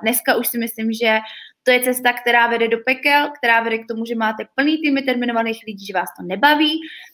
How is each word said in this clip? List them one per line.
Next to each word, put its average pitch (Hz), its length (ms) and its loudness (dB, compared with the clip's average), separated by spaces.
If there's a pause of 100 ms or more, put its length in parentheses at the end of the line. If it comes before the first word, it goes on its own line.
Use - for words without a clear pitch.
Dneska 233 340 0
už 247 120 -2
si 240 100 -6
myslím, 226 340 -4
že 220 260 0 (440)
to 254 80 2
je 247 100 4
cesta, 247 320 0
která 240 340 2
vede 226 220 0
do 226 180 0
pekel, 285 520 2
která 233 220 4
vede 226 180 -2
k 226 80 -10
tomu, 226 180 -6
že 233 100 -6
máte 220 400 -2
plný 302 240 0
týmy 277 240 0
terminovaných 240 640 -2
lidí, 196 200 -14
že 202 60 -12
vás 185 160 -2 (100)
to 185 80 -12
nebaví, 302 540 2 (340)